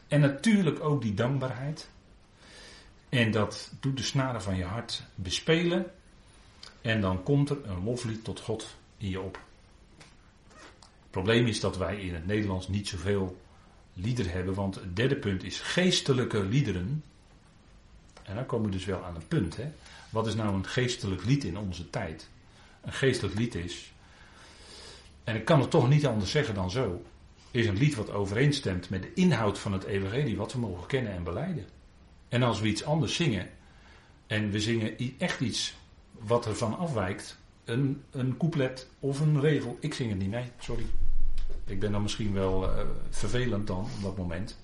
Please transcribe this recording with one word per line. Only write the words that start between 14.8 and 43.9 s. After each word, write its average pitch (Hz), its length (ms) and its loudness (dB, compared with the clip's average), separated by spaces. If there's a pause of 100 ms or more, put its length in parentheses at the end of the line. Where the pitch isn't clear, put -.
derde 131 200 4
punt 101 280 -2
is - 160 -8
geestelijke 127 840 2
liederen. 107 600 0 (1200)
En 95 80 -10
dan 127 100 -6
komen 113 200 0
we 98 100 0
dus 90 100 -4
wel 95 180 -4
aan 87 120 -10
een 82 120 -12
punt, 104 300 0
hè. 131 140 -6 (380)
Wat 110 180 0
is 107 80 -2
nou 107 180 0
een 95 120 0
geestelijk 117 580 -2
lied 139 200 2
in 90 140 -4
onze 90 320 -8
tijd? 85 400 -8 (520)
Een - 120 -10
geestelijk 107 420 2
lied 117 200 -2
is, - 380 -10 (1300)
en 110 120 -4
ik 110 100 -4
kan 156 140 8
het 117 120 0
toch 123 180 6
niet 147 160 6
anders 107 260 0
zeggen 127 240 0
dan 90 160 -2
zo, 95 300 -2 (500)
is 117 140 2
een 98 120 2
lied 147 180 4
wat 101 160 -6
overeenstemt 101 800 0
met 95 120 -4
de - 120 -10
inhoud 113 460 2
van 101 140 -2
het 95 100 -2
evangelie, 101 540 -2
wat 104 160 -4
we 127 60 -4
mogen 95 280 -6
kennen 127 240 -2
en 90 120 -6
belijden. 110 420 -4 (640)
En 120 140 2
als 110 160 2
we 107 80 0
iets 104 160 0
anders 151 320 0
zingen, 107 340 0 (800)
en 107 220 0
we 101 100 0
zingen 110 380 0
i-, 123 200 -6
echt 175 220 -4
iets - 380 -4 (340)
wat 117 340 0
ervan 107 320 -2
afwijkt, 107 600 -4 (280)
een, 135 460 -2
een 127 260 -2
couplet - 500 -2 (120)
of 135 200 -2
een 151 220 4
regel, 127 380 2
ik 147 140 -4
zing 120 160 -2
het 98 100 -2
niet 98 100 0
mee, 120 300 -4
sorry. 113 260 -2 (800)
Ik 98 140 -2
ben 101 120 2
dan 101 100 2
misschien 104 320 0
wel, 95 380 2
eh, - 140 4 (240)
vervelend 107 580 2
dan 95 100 0
op 98 240 -4